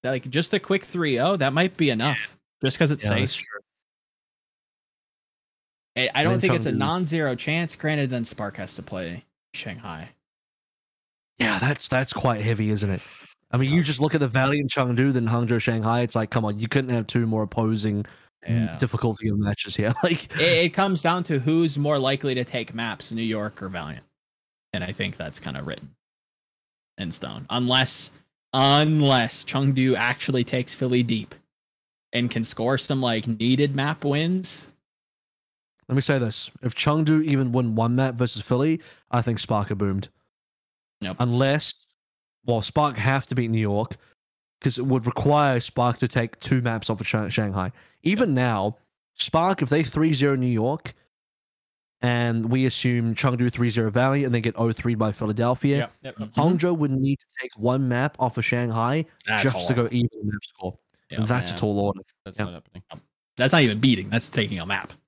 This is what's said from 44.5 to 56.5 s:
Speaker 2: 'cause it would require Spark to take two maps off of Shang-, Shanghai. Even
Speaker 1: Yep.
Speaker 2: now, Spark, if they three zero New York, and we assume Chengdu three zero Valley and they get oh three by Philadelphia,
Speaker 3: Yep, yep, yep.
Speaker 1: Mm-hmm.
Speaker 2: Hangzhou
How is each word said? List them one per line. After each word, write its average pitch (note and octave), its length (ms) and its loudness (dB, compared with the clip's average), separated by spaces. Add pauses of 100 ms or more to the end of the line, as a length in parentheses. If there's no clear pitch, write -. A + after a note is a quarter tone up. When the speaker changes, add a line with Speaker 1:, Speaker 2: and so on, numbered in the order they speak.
Speaker 2:
'cause B2 180 -2
it B2+ 80 -2
would B2+ 180 2
require C#3 560 2
Spark A#2+ 380 0
to B2 100 0
take A#2 320 -2
two C3 220 0
maps A2+ 260 -2
off G#2+ 120 -2
of - 60 -6
Shang-, G#2+ 220 -2
Shanghai. G2+ 440 -2 (320)
Even G#3 260 2
Speaker 1:
Yep. C3+ 60 2
Speaker 2:
now, A2+ 400 0 (400)
Spark, F3+ 440 2
if C3+ 80 0
they D#3 140 2
three D3+ 320 2
zero C#3 220 2
New B2+ 100 0
York, B2 480 -2 (1080)
and A#2+ 500 0
we C3 160 2
assume A#2+ 500 0
Chengdu B2 360 0
three A#2+ 180 0
zero A2 200 0
Valley C3+ 340 2
and B2 100 0
they A#2 60 2
get A2 160 -2
oh A#2 160 2
three A#2+ 220 -2
by A2 180 0
Philadelphia, A#2+ 640 0
Speaker 3:
Yep, A#2 140 -4 (100)
yep, C3 180 -14
yep. G#2+ 80 -8
Speaker 1:
Mm-hmm. - 120 -2
Speaker 2:
Hangzhou E3+ 380 2